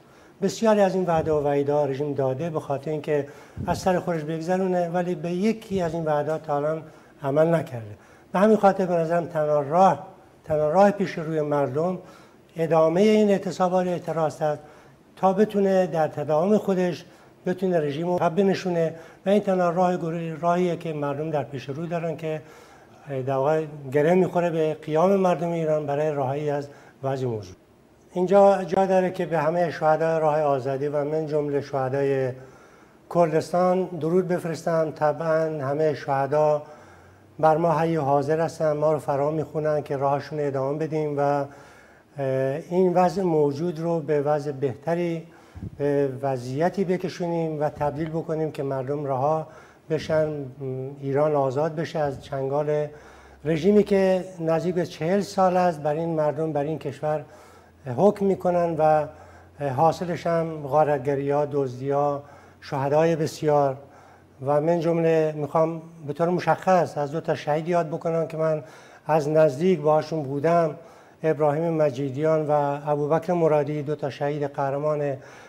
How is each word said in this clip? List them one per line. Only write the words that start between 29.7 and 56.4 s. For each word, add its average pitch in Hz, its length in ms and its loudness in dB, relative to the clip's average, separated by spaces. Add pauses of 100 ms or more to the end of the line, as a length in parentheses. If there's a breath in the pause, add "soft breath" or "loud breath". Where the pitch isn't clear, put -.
شهدای 156 500 2
راه 156 200 2
آزادی 139 480 0
و 143 160 -2
من 156 220 -2
جمله 147 340 -2
شهدای 135 720 -2 (840 loud breath)
کردستان 175 720 2
درود 170 440 0
بفرستم. 165 640 -2
طبعاً 156 540 0
همهٔ 151 500 0
شهدا 147 680 0 (760 loud breath)
بر 156 180 6
ما 165 240 2
حی 165 160 0
و 156 60 0
حاضر 143 380 2
هستن، 156 320 0
ما 151 200 2
رو 151 60 2
فرا 143 320 0
می‌خونن 151 520 -2
که 143 140 -6
راهشون 139 420 -2
رو 147 80 0
ادامه 135 320 -2
بدیم 151 400 -4
و، - 20 0
اه، 143 260 0 (1200 loud breath)
این 180 240 2
وضع 180 280 2
موجود 156 580 0
رو 170 200 -2
به 147 200 0
وضع 147 320 -2
بهتری، 160 760 -4 (520 loud breath)
به 143 320 0 (120)
وضعیتی 139 600 -2
بکشونیم 170 760 -4
و 151 80 0
تبدیل 147 400 -4
بکنیم 156 440 -4
که 151 100 -8
مردم 139 440 -4
رها 147 400 -2 (440 loud breath)
بشن، 156 380 0 (720)
ایران 139 340 0
آزاد 143 400 0
بشه 160 240 -6
از 143 260 -4
چنگال 147 600 -2 (580 loud breath)
رژیمی 170 380 4
که 190 420 2 (160)
نزدیک 165 340 0
به 170 120 0
چهل 170 340 -2
سال 185 360 2
است 175 260 2
بر 147 120 0
این 165 140 -4
مردم، 156 440 0